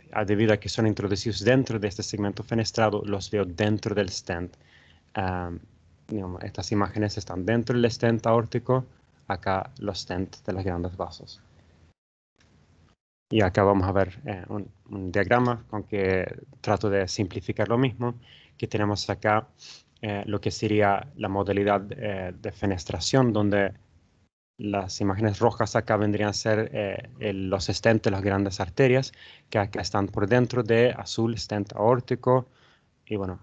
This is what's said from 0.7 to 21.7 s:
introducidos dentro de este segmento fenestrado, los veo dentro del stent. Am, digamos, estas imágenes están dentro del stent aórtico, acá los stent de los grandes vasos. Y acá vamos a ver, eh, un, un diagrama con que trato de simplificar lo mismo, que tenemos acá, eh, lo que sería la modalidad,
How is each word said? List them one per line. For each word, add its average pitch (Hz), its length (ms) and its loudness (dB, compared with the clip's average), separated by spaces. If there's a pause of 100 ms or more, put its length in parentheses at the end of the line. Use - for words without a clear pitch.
introducidos 98 560 -2
dentro 123 360 4
de 101 100 -2
este 95 140 -8
segmento 101 400 -4
fenestrado, 110 640 0
los 101 240 -4
veo 101 160 0
dentro 104 480 0
del 95 160 0
stent. 87 440 -8 (600)
Am, 90 460 -4 (480)
digamos, 92 360 -6
estas - 280 -8
imágenes 101 440 0
están 90 300 -8
dentro 117 340 2
del 117 100 4
stent 117 360 0
aórtico, 120 580 2 (440)
acá 95 500 -2
los 101 220 -6
stent - 440 -6
de 101 80 -4
los 92 100 -4
grandes 90 320 -4
vasos. 90 460 -12 (1900)
Y 107 100 4
acá 95 200 2
vamos 98 240 4
a 98 60 0
ver, 92 320 0
eh, 92 240 -10
un, 101 200 -8 (200)
un 95 240 -8
diagrama 117 580 2
con 104 140 -6
que 95 420 0 (340)
trato 104 300 0
de 98 160 2
simplificar 104 640 -4
lo 117 100 2
mismo, 120 380 -2 (420)
que 110 80 -6
tenemos 104 420 0
acá, 107 380 2 (560)
eh, 101 240 -6
lo 101 140 -2
que 107 100 -2
sería 104 640 2
la 104 140 -6
modalidad, 98 640 0